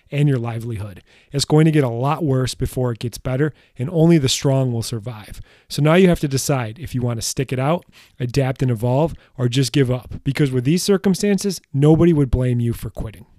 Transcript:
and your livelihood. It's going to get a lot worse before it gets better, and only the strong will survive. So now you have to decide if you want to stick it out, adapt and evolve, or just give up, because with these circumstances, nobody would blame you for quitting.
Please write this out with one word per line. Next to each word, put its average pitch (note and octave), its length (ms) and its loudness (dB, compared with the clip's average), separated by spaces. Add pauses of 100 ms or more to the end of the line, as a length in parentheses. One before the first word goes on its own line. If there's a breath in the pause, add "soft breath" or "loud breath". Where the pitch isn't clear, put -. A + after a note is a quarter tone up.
(100)
and D3 180 2
your C3 100 2
livelihood. A2+ 640 -8 (280 soft breath)
It's C#3 140 -4
going D#3 220 4
to D#3+ 40 4
get D3+ 140 2
a A#2+ 40 -2
lot C3+ 360 -2
worse C3 300 0
before B2+ 360 -4
it A2 100 -8
gets A#2+ 180 -8
better, C3 340 -2 (260 soft breath)
and C3 120 -6
only E3+ 260 6
the C3 140 2
strong C3+ 420 0
will A#2 100 -4
survive. A2 600 -12 (260 soft breath)
So - 140 -4
now D3+ 120 4
you F#3 140 6
have E3+ 120 2
to D3+ 80 -2
decide B2+ 500 -4
if - 160 -10
you B2 80 -2
want A#2+ 180 -4
to - 60 -8
stick - 260 -6
it B2+ 60 -2
out, C#3 260 -2 (340 soft breath)
adapt C3 440 -2
and B2+ 80 2
evolve, B2 440 0 (220 soft breath)
or B2+ 120 0
just B2+ 240 0
give C3+ 180 2
up, - 340 -8
because C#3 260 0
with B2+ 140 -2
these E3 180 2
circumstances, G3 760 0 (120)
nobody D#3 420 6
would C#3+ 160 0
blame B2+ 300 0
you A#2 120 0
for A#2+ 160 -10
quitting. G#2+ 380 -12 (120)